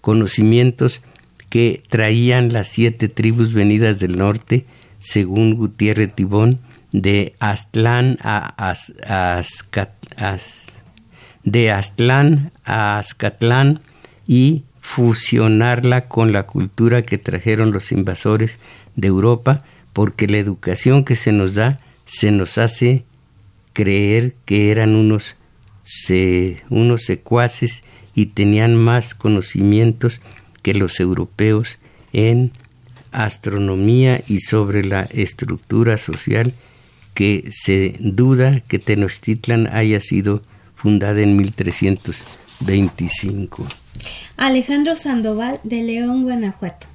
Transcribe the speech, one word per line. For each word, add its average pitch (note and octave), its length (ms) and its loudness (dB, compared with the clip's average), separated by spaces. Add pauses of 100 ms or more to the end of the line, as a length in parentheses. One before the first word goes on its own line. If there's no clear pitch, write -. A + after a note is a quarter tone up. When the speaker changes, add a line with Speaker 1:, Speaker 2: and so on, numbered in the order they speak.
Speaker 1:
conocimientos A2+ 1000 2 (480)
que A2+ 400 0
traían A#2+ 640 2
las A2 160 -2
siete A2+ 400 0
tribus A2+ 440 0
venidas G#2+ 480 2
del F2+ 180 -2
norte, G#2+ 480 0 (320)
según G#2+ 560 0
Gutiérrez G#2+ 580 -2
Tibón, G#2 460 2 (320)
de G2+ 480 -2
Aztlán A#2 800 0
a G#2 320 -6 (160)
Az-, - 260 -10 (120)
Azcat-, - 1080 -6
Az-, - 560 -8 (720)
de A2+ 260 2
Aztlán C3+ 800 2 (140)
a G#2 340 -2
Azcatlán, B2 800 0 (460)
y C3+ 380 2 (160)
fusionarla A#2+ 1300 0
con A2+ 240 2
la G2 140 0
cultura A2+ 560 0
que A2 160 -4
trajeron A2 520 0
los G2+ 220 -4
invasores G#2+ 680 -2 (380)
de F#2+ 100 -2
Europa, A2+ 560 2 (300)
porque G#2 340 0
la G#2 120 0
educación G#2 680 0
que C3 100 0
se - 160 -2
nos G2 240 2
da, A#2+ 240 0 (280)
se - 260 0
nos F#2+ 260 0
hace A#2+ 460 0 (680)
creer G#2 640 0 (120)
que G#2 260 2
eran A2 240 2
unos G#2+ 400 0 (480)
se-, F#2 840 0
unos A#2 340 2
secuaces A#2 800 -2 (300)
y G#2 120 2
tenían G#2+ 480 2
más A#2 400 2
conocimientos G#2+ 1040 0 (420)
que G2 120 -2
los G2+ 240 -2
europeos G2+ 800 -2 (340)
en A#2+ 380 2 (600)
astronomía G#2 1120 0
y G2+ 140 -2
sobre G2+ 440 -2
la F#2+ 180 -4
estructura G#2+ 960 -2
social, A#2 540 -4 (600)
que G2+ 380 -2
se F#2+ 480 -2
duda B2+ 600 2
que G#2 200 -4
Tenochtitlan A2 920 -2
haya G#2+ 280 0
sido G2+ 420 -2 (320)
fundada G#2 460 0
en G2+ 160 4
mil G2 160 0
trescientos F#2+ 720 -4 (360)
veinticinco. G2 1040 -4 (720)
Speaker 2:
Alejandro C#4+ 600 -2
Sandoval, A#3+ 680 -6
de A3+ 180 -6
León, A#3+ 400 -4
Guanajuato. A3 720 -6